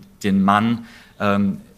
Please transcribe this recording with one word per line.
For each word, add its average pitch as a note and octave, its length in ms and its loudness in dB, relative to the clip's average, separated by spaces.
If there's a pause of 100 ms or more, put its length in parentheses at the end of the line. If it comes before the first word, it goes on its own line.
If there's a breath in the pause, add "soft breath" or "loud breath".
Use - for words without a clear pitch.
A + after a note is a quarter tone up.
(240)
den G2 180 2
Mann, G#2+ 440 0 (340 loud breath)
ähm, G2+ 420 0 (160)